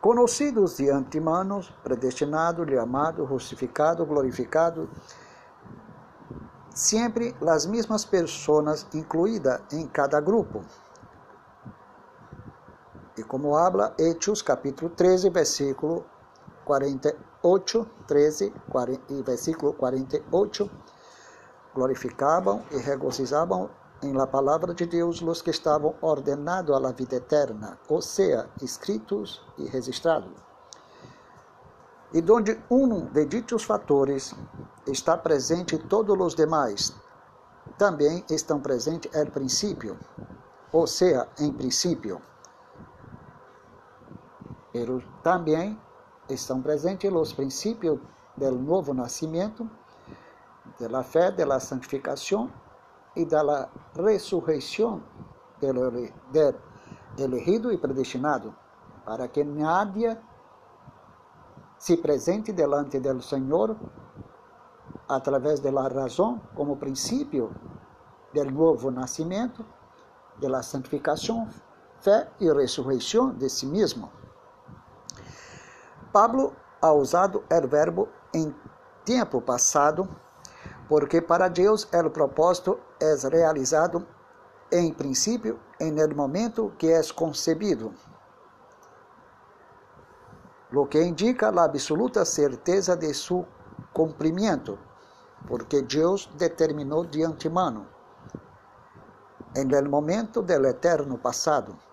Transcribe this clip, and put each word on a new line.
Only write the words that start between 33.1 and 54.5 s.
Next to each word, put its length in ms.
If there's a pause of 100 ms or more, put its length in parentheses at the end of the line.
de 120
dichos 400
factores 680 (500)
está 380
presente, 540
todos 400
los 180
demás 580 (840)
también 520
están 320
presentes 540
el 160
principio, 640 (800)
o 120
sea, 520
en 180
principio. 640 (2500)
Pero 260 (240)
también 580 (460)
están 340
presentes 500
los 220
principios 640 (380)
del 280
nuevo 300
nacimiento, 720 (1120)
de 120
la 120
fe, 300
de 140
la 160
santificación 920 (640)
y 60
de 180
la 280 (240)
resurrección 1120 (560)